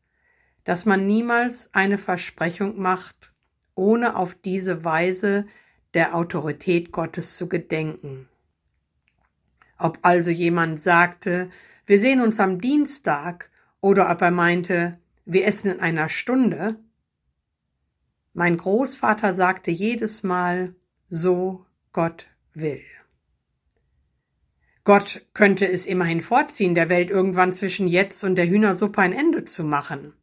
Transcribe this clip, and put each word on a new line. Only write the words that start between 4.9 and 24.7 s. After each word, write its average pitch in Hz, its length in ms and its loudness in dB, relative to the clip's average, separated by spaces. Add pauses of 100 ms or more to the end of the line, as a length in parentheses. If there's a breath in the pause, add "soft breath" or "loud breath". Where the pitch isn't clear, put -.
der 165 220 0
Autorität 170 800 -2
Gottes 165 440 -8
zu 170 120 -8
gedenken. 156 800 -8 (1500 soft breath)
Ob - 240 -2
also 175 280 4
jemand 170 520 0
sagte, 175 680 2 (340 loud breath)
"Wir 202 160 6
sehen 254 220 4
uns 220 180 0
am 185 220 0
Dienstag", 180 880 -2 (300)
oder 196 300 4
ob 175 120 0
er 175 80 4
meinte, 175 680 0 (280)
"Wir 190 200 0
essen 202 240 -2
in 180 100 -6
einer 165 280 -2
Stunde", 220 680 -2 (1500)
mein 175 240 0
Großvater 214 800 0
sagte 185 360 0
jedes 214 520 -4
Mal, 180 520 -2 (340)
"So 180 580 -2 (260)
Gott 165 340 -4 (280)
will". 151 280 -8 (2000)